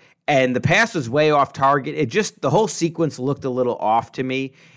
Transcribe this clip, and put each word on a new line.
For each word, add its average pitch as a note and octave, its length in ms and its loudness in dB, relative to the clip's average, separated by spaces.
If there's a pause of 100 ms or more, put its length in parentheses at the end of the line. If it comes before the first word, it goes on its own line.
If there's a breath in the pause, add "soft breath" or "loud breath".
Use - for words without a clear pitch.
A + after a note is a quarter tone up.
(280 soft breath)
And C3 280 2
the B2+ 60 -2
pass G#3 320 2
was C3 160 -4
way D3+ 220 2
off C#3+ 220 2
target. C#3 420 0
It C#3+ 120 0
just, F3+ 340 -4
the C#3 100 0
whole G3+ 160 4
sequence E3 500 -2
looked C3+ 280 -4
a C3+ 40 -4
little B2 280 0
off A2+ 360 0
to C3+ 100 -6
me. C3 300 -4 (220 soft breath)